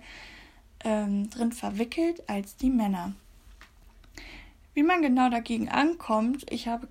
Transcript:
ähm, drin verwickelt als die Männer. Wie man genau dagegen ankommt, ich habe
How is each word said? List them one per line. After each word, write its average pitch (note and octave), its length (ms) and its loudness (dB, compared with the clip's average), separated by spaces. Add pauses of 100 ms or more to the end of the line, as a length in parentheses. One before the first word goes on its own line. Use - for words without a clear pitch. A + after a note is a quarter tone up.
(840)
ähm, G#3 460 0
drin A#3 220 -2
verwickelt A#3+ 800 -2
als G3+ 260 -4
die B3+ 140 2
Männer. G3 440 0 (1600)
Wie D4 100 4
man F4 180 4
genau B3+ 280 4
dagegen A#3 400 -2
ankommt, C4+ 800 0
ich A#3 160 -6
habe A#3 240 -4